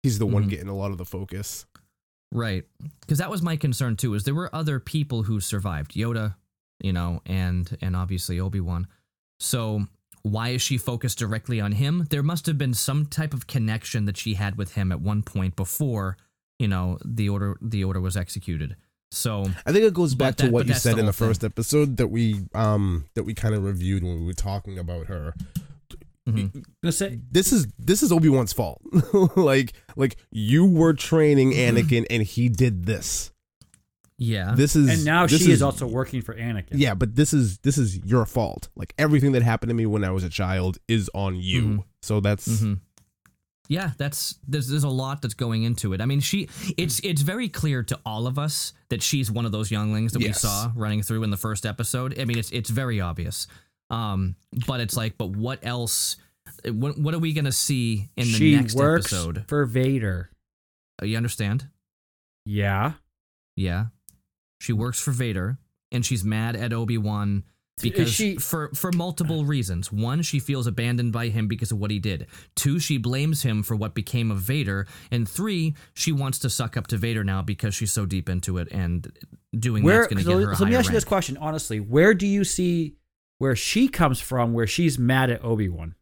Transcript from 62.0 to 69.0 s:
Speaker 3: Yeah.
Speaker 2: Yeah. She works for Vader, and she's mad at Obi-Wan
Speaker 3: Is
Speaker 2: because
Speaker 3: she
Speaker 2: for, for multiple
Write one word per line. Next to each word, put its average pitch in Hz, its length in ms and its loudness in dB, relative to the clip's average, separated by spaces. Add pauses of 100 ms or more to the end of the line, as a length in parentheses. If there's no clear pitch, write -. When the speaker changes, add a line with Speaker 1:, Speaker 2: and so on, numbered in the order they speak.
Speaker 3:
Yeah. 104 480 0 (640)
Speaker 2:
Yeah. 92 300 0 (760)
She - 120 -4
works 117 280 -2
for 147 100 -4
Vader, 117 480 -2 (340)
and 120 120 -2
she's 104 200 -2
mad 110 320 -2
at 113 160 -4
Obi-Wan 104 720 0 (320)
Speaker 3:
Is - 60 -10
Speaker 2:
because 165 280 2
Speaker 3:
she 196 260 0
Speaker 2:
for, 151 380 -4
for 180 180 -4
multiple 165 520 -2